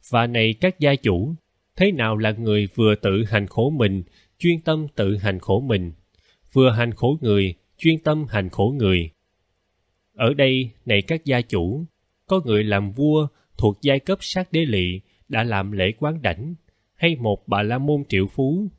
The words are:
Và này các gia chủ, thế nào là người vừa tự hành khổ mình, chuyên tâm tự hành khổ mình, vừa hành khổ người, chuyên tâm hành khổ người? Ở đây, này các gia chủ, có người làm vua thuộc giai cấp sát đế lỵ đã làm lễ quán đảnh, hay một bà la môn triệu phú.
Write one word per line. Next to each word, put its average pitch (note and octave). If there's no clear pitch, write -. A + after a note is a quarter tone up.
Và A#2
này A2+
các F#3
gia C#3+
chủ, A#2
thế G3
nào A2+
là A2
người G#2+
vừa G#2+
tự G2+
hành G2+
khổ A#2
mình, G2+
chuyên E3+
tâm D#3
tự G2+
hành F#2+
khổ G2+
mình, G2
vừa C3
hành A#2
khổ C3+
người, G2+
chuyên D#3+
tâm D#3
hành G2
khổ A2
người? F#2
Ở A2+
đây, C3
này G#2
các D#3+
gia B2+
chủ, A2
có F#3+
người G#2+
làm G2+
vua D3+
thuộc G#2
giai C#3
cấp F#3+
sát -
đế E3
lỵ F#2+
đã A#2
làm G2+
lễ G2
quán D3+
đảnh, B2
hay E3
một A2
bà G2+
la A2+
môn C#3+
triệu G2
phú. D3